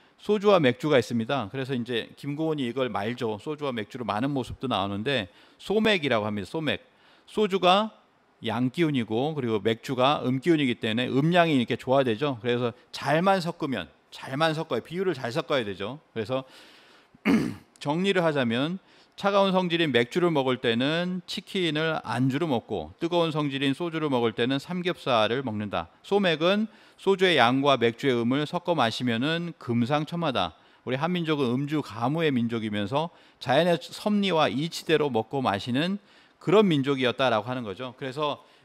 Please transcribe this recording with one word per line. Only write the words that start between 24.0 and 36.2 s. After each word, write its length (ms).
먹을 220
때는 260
삼겹살을 840
먹는다. 460
소맥은 640
소주의 400
양과 420
맥주의 360
음을 320
섞어 280
마시면은 840
금상첨화다. 960
우리 120
한민족은 500
음주 360
가무의 480
민족이면서 800
자연의 420
섭리와 680
이치대로 640
먹고 320
마시는 560